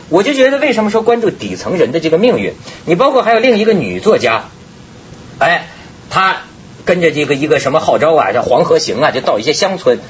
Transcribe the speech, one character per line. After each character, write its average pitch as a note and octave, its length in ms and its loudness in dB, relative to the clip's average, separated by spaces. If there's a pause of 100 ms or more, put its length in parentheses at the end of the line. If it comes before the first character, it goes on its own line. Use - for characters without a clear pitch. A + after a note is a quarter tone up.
(100)
我 F#3 120 2
就 C#4 120 -2
觉 C4 160 4
得 C#4 80 0
为 C4+ 160 0
什 G#3+ 100 0
么 G#3 60 -2
说 A3 100 0
关 A#3 220 0
注 G3 80 0
底 G2+ 260 -8
层 C#3+ 220 -4
人 A#2+ 120 2
的 E3 80 -4
这 D#3+ 120 -2
个 D#3+ 80 2
命 G#3+ 200 2
运？ F#2+ 140 -4 (320)
你 D#3+ 100 0
包 B3+ 160 2
括 B3+ 120 2
还 A3+ 100 0
有 A3 80 2
另 A#3+ 160 4
一 G#3 80 0
个 A3 80 4
女 G2+ 280 -2
作 G3 180 2
家， A2+ 260 -2 (960)
哎， E3 320 0 (400)
她 F#3 320 -2 (420)
跟 F3+ 160 2
着 E3 100 4
这 D3 140 -2
个 C#3 100 0
一 C#3 120 -2
个 D3+ 120 2
什 C3 140 -2
么 D#3 80 2
号 - 160 0
召 D#3 180 2
啊， A2 160 2
叫 A2+ 120 0
《黄 D3 240 0
河 D#3+ 120 2
行》 - 220 -4
啊， B2 120 2
就 B2 100 -4
到 C#3 160 0
一 G#2+ 40 -6
些 D3 120 -2
乡 F#3+ 240 -2
村。 A#2+ 200 0 (120)